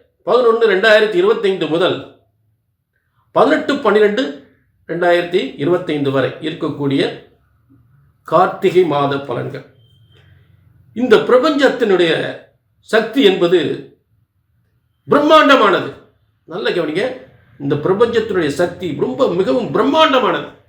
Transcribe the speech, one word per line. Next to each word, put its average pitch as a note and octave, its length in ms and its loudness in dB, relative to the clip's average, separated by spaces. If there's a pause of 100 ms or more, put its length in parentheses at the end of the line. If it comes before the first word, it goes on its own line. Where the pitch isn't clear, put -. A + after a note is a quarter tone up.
(280)
பதினொன்னு A3+ 380 2
ரெண்டாயிரத்தி G#3 500 2
இருபத்தைந்து F#3+ 520 0
முதல் D#3+ 300 -2 (1400)
பதினெட்டு, C#4+ 400 2
பன்னிரெண்டு G#3+ 480 2 (640)
ரெண்டாயிரத்தி F3 500 0 (180)
இருபத்தைந்து D3 540 -2
வரை C3 180 0 (120)
இருக்கக்கூடிய C#3+ 600 -4 (1300)
கார்த்திகை F3+ 560 2
மாத C#3+ 320 -2
பலன்கள். C3 500 -10 (1300)
இந்த A3 200 2
பிரபஞ்சத்தினுடைய A#3 960 2 (760)
சக்தி - 340 0
என்பது F3+ 360 4 (1500)
பிரம்மாண்டமானது. C#4 840 4 (580)
நல்ல G3+ 220 -10
கவனிங்க, E3+ 340 -4 (560)
இந்த D3 160 -4
பிரபஞ்சத்தினுடைய F#3+ 760 0 (100)
சக்தி F3 260 -4 (120)
ரொம்ப B3 300 -2
மிகவும் F#3+ 440 -2
பிரம்மாண்டமானது, A#3 760 0 (220)